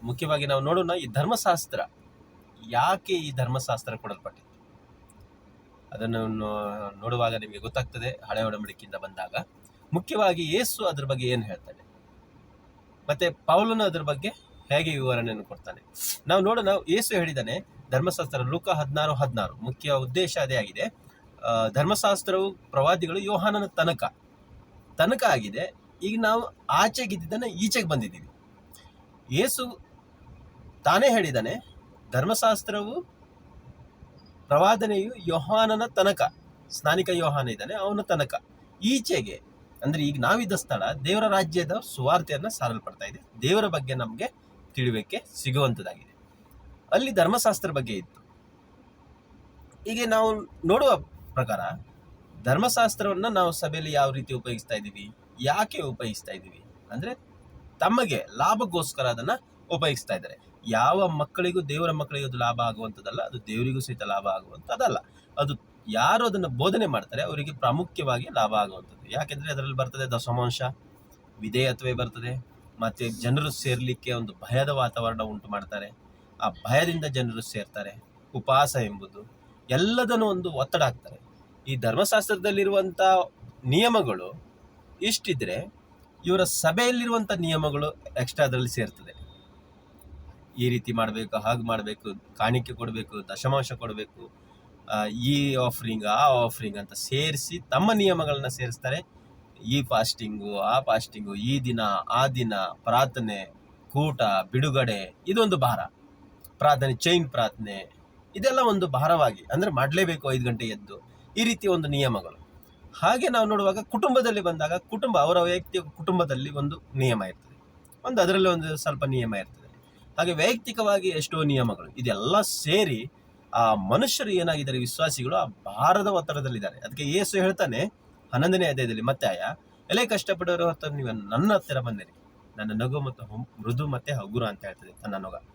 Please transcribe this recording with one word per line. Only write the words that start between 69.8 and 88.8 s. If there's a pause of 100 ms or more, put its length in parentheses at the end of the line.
ದಶಮಾಂಶ, (800)
ವಿಧೇಯತ್ವೇ
ಬರ್ತದೆ, (220)
ಮತ್ತೆ
ಜನರು
ಸೇರ್ಲಿಕ್ಕೆ
ಒಂದು
ಭಯದ
ವಾತಾವರಣ
ಉಂಟು
ಮಾಡ್ತಾರೆ. (500)
ಆ
ಭಯದಿಂದ
ಜನರು
ಸೇರ್ತಾರೆ. (320)
ಉಪವಾಸ
ಎಂಬುದು (300)
ಎಲ್ಲದನ್ನು
ಒಂದು
ಒತ್ತಡ
ಹಾಕ್ತಾರೆ. (480)
ಈ
ಧರ್ಮಶಾಸ್ತ್ರದಲ್ಲಿರುವಂಥ (640)
ನಿಯಮಗಳು (560)
ಇಷ್ಟಿದ್ರೆ (520)
ಇವರ
ಸಭೆಯಲ್ಲಿರುವಂಥ
ನಿಯಮಗಳು
ಎಕ್ಸ್ಟ್ರಾ
ಅದರಲ್ಲಿ
ಸೇರ್ತದೆ. (1400)